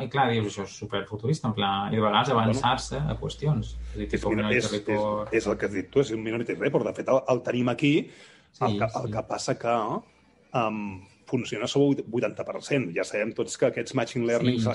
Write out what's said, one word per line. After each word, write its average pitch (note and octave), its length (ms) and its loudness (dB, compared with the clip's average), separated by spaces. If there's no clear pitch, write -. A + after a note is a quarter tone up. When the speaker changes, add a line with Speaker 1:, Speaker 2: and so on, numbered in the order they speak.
Speaker 1:
i A#2+ 80 -6
clar, C3 180 4
dius, A2 220 2
això G2 160 -6
és - 100 -14
superfuturista, G#2 720 -2
en G#2+ 80 0
pla, G2+ 120 2
i A2 80 -2
de A2 60 4
vegades G#2+ 260 4
Speaker 2:
Bueno. A#2 140 4
Speaker 1:
avançar-se B2 560 0
a D3 180 -2
qüestions. D3+ 540 -2
És - 240 -10
a G#2+ 40 -8
dir, G#2 60 -2
Speaker 2:
És, G2+ 60 -6
Speaker 1:
tipus G#2+ 240 0
Speaker 2:
mira, A2 80 0
Speaker 1:
Minority A2 160 2
Speaker 2:
és, A#2 80 2
és, G2+ 60 -2
Speaker 1:
Report. G#2+ 440 0
Speaker 2:
és A2 140 2
el G#2+ 100 2
que G#2+ 100 -2
has G2 60 -2
dit F#2 180 -4
tu, C#3 100 4
és C3+ 120 0
un A2+ 100 -4
Minority A#2 360 -2
Report. C3+ 260 2
De - 80 0
fet, A#2 160 -6
el, C3 200 6
el B2 140 4
tenim B2 300 0
aquí, C#3+ 280 4
el - 100 -10
Speaker 1:
Sí, G#2+ 260 0
Speaker 2:
que, A2+ 60 2
el A2+ 220 -4
Speaker 1:
sí. G#2+ 80 -4
Speaker 2:
que G#2+ 160 -2
passa A2+ 280 -2
que, A#2 180 0
em, A2 300 0
funciona A#2+ 400 -2
sobre C#3+ 240 4
vuit-, - 160 -4
vuitanta G#2+ 340 -2
per G2 160 -8
cent. C3 320 -2
Ja F#2 140 0
sabem A2 260 -4
tots - 240 -4
que C3 140 4
aquests A#2+ 240 -6
machine A#2 320 -2
learnings, A#2 400 2
Speaker 1:
Sí, B2 80 2